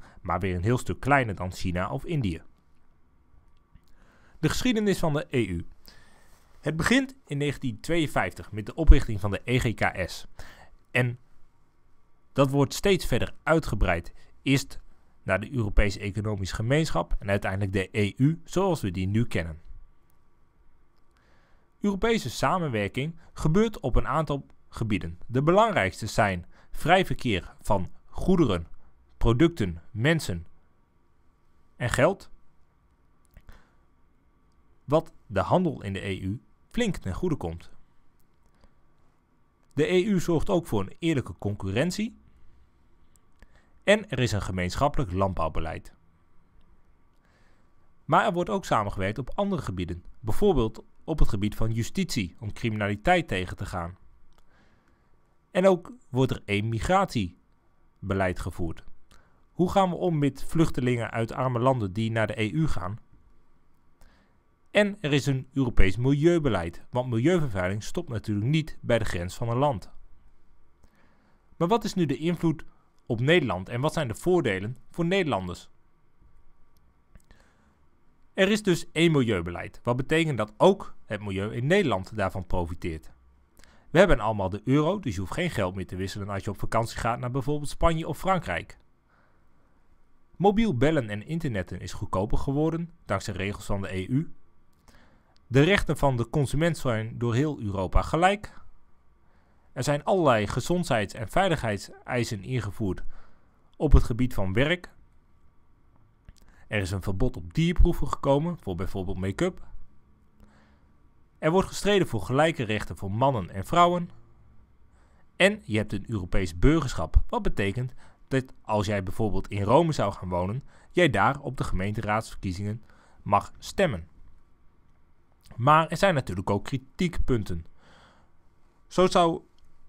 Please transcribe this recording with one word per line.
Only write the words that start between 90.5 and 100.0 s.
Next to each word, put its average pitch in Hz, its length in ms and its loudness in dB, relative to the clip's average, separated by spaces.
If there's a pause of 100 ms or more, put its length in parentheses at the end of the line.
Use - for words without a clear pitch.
bellen 139 320 2
en 104 160 -6
internetten 117 540 -4
is 92 140 -10
goedkoper 98 440 0
geworden, 160 540 0 (140)
dankzij 101 280 -4
regels 95 320 -6
van 101 160 -2
de 98 140 -8
E 92 120 -4
U. 143 260 -2 (1120)
De 127 140 4
rechten 175 360 4
van 135 200 2
de 117 120 -2
consument 151 480 0
zijn 117 400 -4
door 117 180 0
heel 143 240 0
Europa 95 420 0
gelijk. 185 520 0 (1160)
Er 131 120 -6
zijn 143 200 0